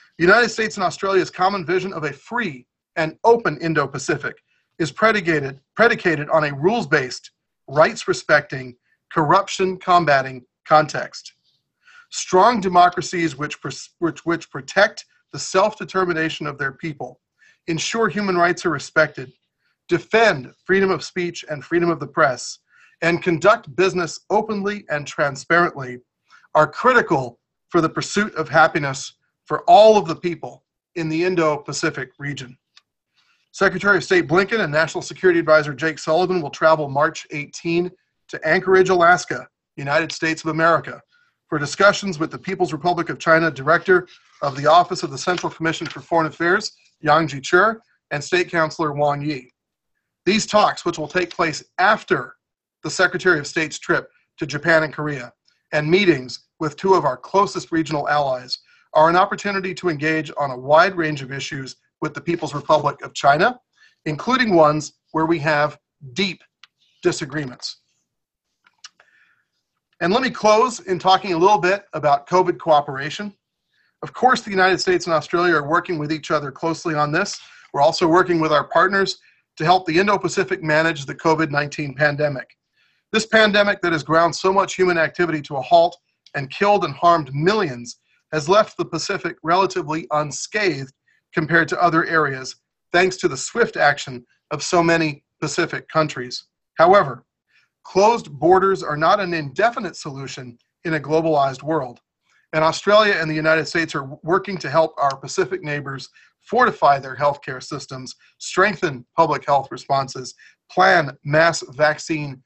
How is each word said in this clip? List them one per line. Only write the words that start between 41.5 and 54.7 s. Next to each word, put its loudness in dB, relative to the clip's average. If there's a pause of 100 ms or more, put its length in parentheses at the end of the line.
discussions 0
with -6
the -14
People's -2
Republic -2
of -8
China 4
Director 2 (340)
of -4
the -2 (120)
Office 0
of -6
the -10
Central -2
Commission -4
for -14
Foreign 0
Affairs, 0 (360)
Yang 4
Jiechi, 2 (360)
and -6
State -2
Councilor -2
Wang 0
Yi. -8 (760)
These 0
talks, 0
which -6
will -10
take -6
place -2 (180)
after 0 (480)
the -8
Secretary 2
of -10
State's -4
trip -2 (320)
to -6
Japan 0